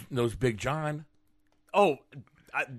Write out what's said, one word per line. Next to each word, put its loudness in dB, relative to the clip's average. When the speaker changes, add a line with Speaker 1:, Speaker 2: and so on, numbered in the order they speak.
Speaker 1:
knows 0
Big 0
John. -4
Speaker 2:
Oh, 6
I, -4